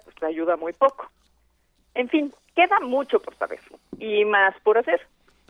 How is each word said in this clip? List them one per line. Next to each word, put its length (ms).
pues, 180
ayuda 340
muy 180
poco. 360
En 140
fin, 220
queda 260
mucho 380
por 160
saber 240
y 280
más 360
por 160
hacer 240